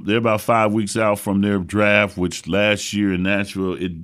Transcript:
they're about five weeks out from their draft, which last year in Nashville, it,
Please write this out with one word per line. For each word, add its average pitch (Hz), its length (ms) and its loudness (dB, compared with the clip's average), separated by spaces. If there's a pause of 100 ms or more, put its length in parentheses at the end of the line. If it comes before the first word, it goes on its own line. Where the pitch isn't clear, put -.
they're 104 120 2
about 113 240 0
five 113 300 2
weeks 104 240 -2
out 107 220 2
from 98 240 0
their 101 160 2
draft, 104 580 2
which 90 320 -4
last 101 460 0
year 104 220 0
in 90 80 -2
Nashville, 95 500 -2
it, 90 180 -6 (120)